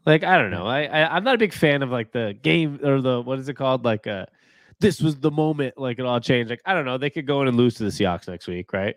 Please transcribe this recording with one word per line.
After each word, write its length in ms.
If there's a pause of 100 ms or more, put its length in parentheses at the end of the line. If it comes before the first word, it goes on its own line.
Like, 180
I 140
don't 140
know. 140
I, 180
I, 320
I'm 80
not 100
a 40
big 140
fan 300
of, 80
like, 220
the 300
game 420
or 160
the, 200
what 180
is 100
it 60
called? 300
Like, 220
uh, 200 (520)
"This 220
was 180
the 140
moment, 440
like, 220
it 80
all 140
changed." 280
Like, 160
I 100
don't 100
know. 120
They 140
could 160
go 160
in 60
and 80
lose 180
to 100
the 60
Seahawks 380
next 180
week, 260
right? 240